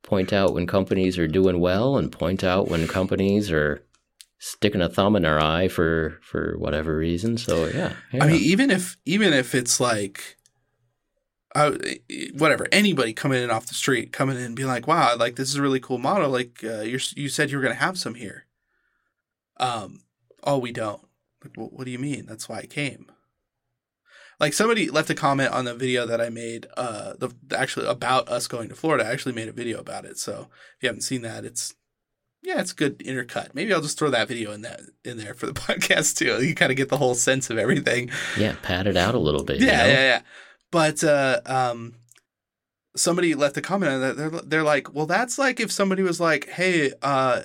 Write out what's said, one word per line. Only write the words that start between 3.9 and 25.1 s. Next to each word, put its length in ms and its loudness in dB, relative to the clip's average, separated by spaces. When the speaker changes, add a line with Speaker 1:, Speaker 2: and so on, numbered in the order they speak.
Speaker 1:
sticking 440 -2
a 60 2
thumb 280 4
in 80 2
our 140 4
eye 300 2
for, 540 0
for 360 -4
whatever 380 -2
reason. 420 -2
So, 280 0
yeah, 260 -4
Speaker 2:
I 20 -2
Speaker 1:
yeah. 100 4
Speaker 2:
mean, 160 6
even 280 4
if, 340 -2
even 280 4
if 220 2
it's 260 2
like, 560 -2
uh, 180 4
whatever, 360 2
anybody 440 4
coming 280 0
in 80 -4
off 160 -2
the 80 -10
street, 380 0
coming 240 0
in 80 -6
and 100 -10
being 140 -4
like, 180 -2
"Wow, 300 4
like, 200 0
this 120 -4
is 80 -2
a 60 0
really 180 2
cool 160 -4
model. 320 0
Like, 340 -2
uh, 200 -6
you're, 180 -4
you 140 -6
said 200 -2
you 60 -4
were 60 -2
gonna 120 0
have 240 -2
some 160 -8
here." 300 -14
Um, 440 -4
"Oh, 140 2
we 140 -4
don't." 280 -6
Like, 140 -20
"Well, 160 -10
what 120 -14
do 60 -8
you 80 -8
mean? 280 -6
That's 240 -16
why 80 -8
I 80 -12
came." 400 -8
Like, 140 2
somebody 360 2
left 220 0